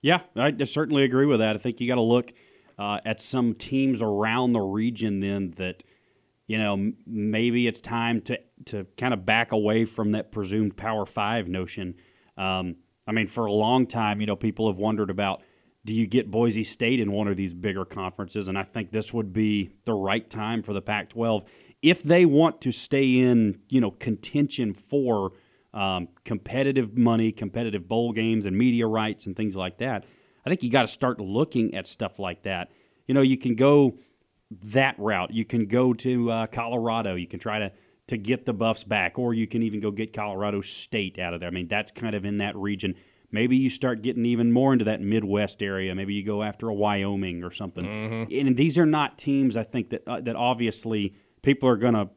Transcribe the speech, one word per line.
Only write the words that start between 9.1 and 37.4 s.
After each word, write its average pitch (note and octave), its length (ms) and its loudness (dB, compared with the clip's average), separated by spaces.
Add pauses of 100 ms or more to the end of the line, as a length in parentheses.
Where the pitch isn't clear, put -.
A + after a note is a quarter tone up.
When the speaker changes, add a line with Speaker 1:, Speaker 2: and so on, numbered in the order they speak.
Speaker 1:
of F#2+ 140 -4
back A2 240 2
away A2 340 2
from A2 280 -2
that G#2+ 180 -4
presumed G#2 460 -2
Power A2 280 -4
Five G#2+ 440 -4
notion. F#2 480 -6 (400)
Um, F#2 400 -2 (320)
I A2 40 -4
mean, A2 140 0
for A2+ 200 -2
a G2+ 60 0
long A#2 360 4
time, G#2+ 320 -2
you G#2+ 80 -2
know, G2+ 80 -2
people A2 320 -2
have F#2+ 100 0
wondered G#2 320 0
about, F#2+ 320 -2 (420)
do G#2+ 80 -6
you A2 140 2
get A2 240 0
Boise A2+ 320 2
State A#2+ 380 0
in G#2 100 0
one G#2 160 0
of G2 100 0
these F#2 160 -4
bigger F#2 320 -6
conferences? F#2+ 600 -8
And F#2+ 100 -4
I G2 60 -4
think G2+ 300 -8
this A2 200 -4
would G#2+ 200 -4
be G#2+ 400 0 (120)
the A#2 100 -2
right G2+ 360 -2
time A2 320 -6
for G#2+ 100 -8
the G2+ 80 -4
Pac-twelve G#2+ 640 -2 (400)
if F3 220 4
they F3 200 8
want D#3 360 6
to C3 100 -2
stay C3 480 2
in, A#2 500 4
you C3 120 2
know, G#2+ 100 0
contention B2 840 -2
for A2+ 580 0 (420)
um, F#2+ 340 -2 (160)
competitive B2 720 -2
money, A2+ 360 4
competitive G#2 560 -6
bowl A#2 240 0
games A2 340 0
and F#2+ 100 0
media A#2 300 4
rights A2 400 -2
and F#2 100 -8
things G#2+ 200 -2
like F#2 220 -6
that, A#2+ 260 -4 (400)
I - 40 -4
think F3+ 140 -2
you B2 80 -2
gotta B2 180 4
start B2+ 320 -2
looking A2+ 540 0
at F#2 120 -6
stuff - 320 -8
like F2+ 260 -8
that. F2+ 260 -6 (360)
You C3 80 0
know, C#3 80 6
you C3 140 4
can B2+ 180 -2
go C#3 440 6 (520)
that G#2+ 480 0
route. G2+ 340 -2
You A2 120 -2
can A2+ 220 0
go B2 280 4
to, A#2+ 360 -2
uh, A2+ 160 -2
Colorado. A2+ 720 -2
You F2+ 100 -6
can F#2 120 -12
try G#2+ 200 -4